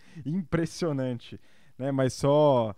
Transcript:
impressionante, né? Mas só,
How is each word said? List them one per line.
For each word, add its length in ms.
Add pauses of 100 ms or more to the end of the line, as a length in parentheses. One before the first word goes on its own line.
(240)
impressionante, 1160 (360)
né? 140
Mas 220
só, 640